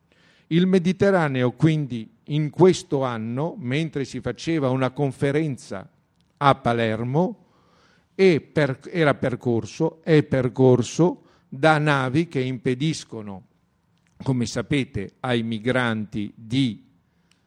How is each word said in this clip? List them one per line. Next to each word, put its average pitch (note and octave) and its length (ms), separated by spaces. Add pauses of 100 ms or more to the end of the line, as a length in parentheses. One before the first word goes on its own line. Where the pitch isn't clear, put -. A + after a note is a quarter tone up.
(480)
Il F3 200
Mediterraneo, E3+ 840
quindi, D3 720
in D3+ 260
questo D#3 520
anno, B2 540
mentre C#3+ 480
si B2 160
faceva C3+ 480
una C3 220
conferenza C#3 1000 (480)
a C#3 160
Palermo, A#2+ 920 (680)
è F#3 260
per-, C#3 420 (100)
era D#3+ 240
percorso, A#2+ 880
è D#3 180
percorso C3 1040 (260)
da D#3 300
navi D3 480
che C#3+ 120
impediscono, B2+ 1080 (760)
come B2 240
sapete, A2+ 760
ai B2 200
migranti A2+ 920
di A#2 500 (600)